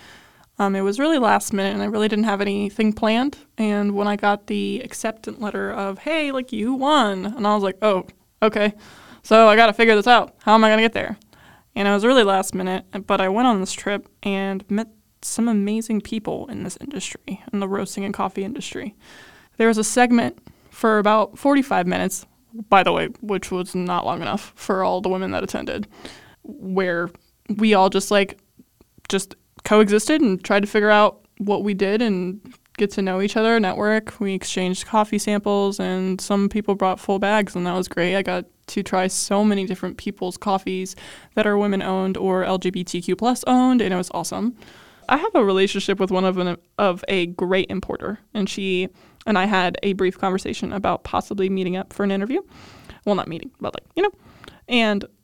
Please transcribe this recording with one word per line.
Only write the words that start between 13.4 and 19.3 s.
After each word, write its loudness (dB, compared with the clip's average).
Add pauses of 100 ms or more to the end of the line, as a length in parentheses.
on 2
this -4
trip -6 (140)
and -4
met -2 (320)
some -2
amazing 0
people -8
in -10
this -10
industry, -12 (100)
in -2
the -4
roasting -6
and -6
coffee -6
industry. -10 (600)